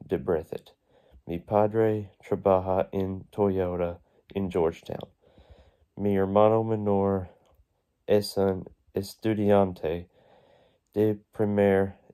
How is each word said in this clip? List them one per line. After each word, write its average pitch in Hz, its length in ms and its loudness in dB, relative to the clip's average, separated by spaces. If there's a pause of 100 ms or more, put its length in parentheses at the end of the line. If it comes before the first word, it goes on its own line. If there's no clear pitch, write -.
de 87 180 -4
Breathitt. 78 540 -6 (540)
Mi 85 120 -6
padre 107 800 0
trabaja 92 720 0
en 95 380 -6
Toyota 90 720 -2 (340)
en 98 160 -4
Georgetown. - 580 -4 (880)
Mi 101 200 0
hermano 107 460 4
menor 98 680 -2 (760)
es 104 300 0
un 95 320 -2 (240)
estudiante 98 1200 0 (800)
de 107 260 0 (140)
primer 101 640 2 (180)